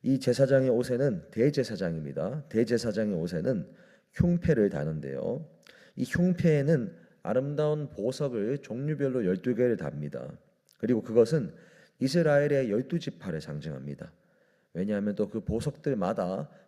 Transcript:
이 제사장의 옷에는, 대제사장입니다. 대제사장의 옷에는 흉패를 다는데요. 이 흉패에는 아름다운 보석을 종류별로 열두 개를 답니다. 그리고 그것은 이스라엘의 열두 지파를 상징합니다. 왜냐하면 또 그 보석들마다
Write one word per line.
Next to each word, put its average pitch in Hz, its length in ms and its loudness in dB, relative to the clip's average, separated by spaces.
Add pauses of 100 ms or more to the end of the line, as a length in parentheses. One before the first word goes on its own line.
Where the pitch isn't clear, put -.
이 131 180 2
제사장의 131 520 4
옷에는, 120 580 0
대제사장입니다. 98 1200 -2
대제사장의 110 640 0
옷에는 90 540 -2 (460)
흉패를 165 580 2
다는데요. 78 760 -4 (480)
이 127 100 -4
흉패에는 156 840 2 (300)
아름다운 147 680 0
보석을 123 720 -2
종류별로 135 640 -2
열두 95 260 0
개를 117 240 2
답니다. 71 580 -8 (440)
그리고 110 240 0
그것은 113 500 2 (460)
이스라엘의 143 720 2
열두 131 260 -2
지파를 82 440 -8
상징합니다. 73 720 -10 (640)
왜냐하면 101 400 -2
또 101 160 -2
그 110 120 -6
보석들마다 110 1080 -2 (180)